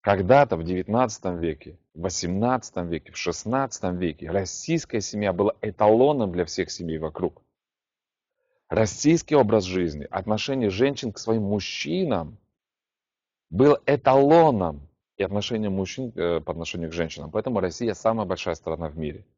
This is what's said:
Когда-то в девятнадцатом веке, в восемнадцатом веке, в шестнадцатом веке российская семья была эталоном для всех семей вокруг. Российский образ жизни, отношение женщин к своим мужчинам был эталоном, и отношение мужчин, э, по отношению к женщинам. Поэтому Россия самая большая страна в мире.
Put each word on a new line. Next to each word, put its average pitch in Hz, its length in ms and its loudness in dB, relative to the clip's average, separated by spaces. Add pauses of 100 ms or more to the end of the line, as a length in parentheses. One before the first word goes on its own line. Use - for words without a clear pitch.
Когда-то 101 540 4
в 82 80 -6
девятнадцатом 92 760 -2
веке, 78 380 -6 (160)
в 80 80 -12
восемнадцатом 95 840 -2
веке, 82 240 -8
в - 60 -14
шестнадцатом 107 800 -4
веке 80 340 -6
российская 101 680 -4
семья 104 320 -2
была 98 280 0
эталоном 110 720 4
для 87 140 -2
всех - 260 -6
семей 80 260 -6
вокруг. 78 460 -6 (1300)
Российский 147 680 2
образ 110 300 4
жизни, 85 440 -4
отношение 107 600 -2
женщин 120 420 0
к - 60 -14
своим 113 260 -2
мужчинам 104 920 -2 (1120)
был 135 360 6
эталоном, 135 1000 4 (300)
и 101 60 -2
отношение 104 460 -2
мужчин, 98 460 -4
э, 85 240 0
по 80 140 -6
отношению 82 380 -8
к - 20 -12
женщинам. 78 360 -6
Поэтому 110 300 -2
Россия 95 340 -2
самая 113 320 0
большая 90 300 -4
страна 80 320 -8
в 76 100 -10
мире. 76 280 -8 (120)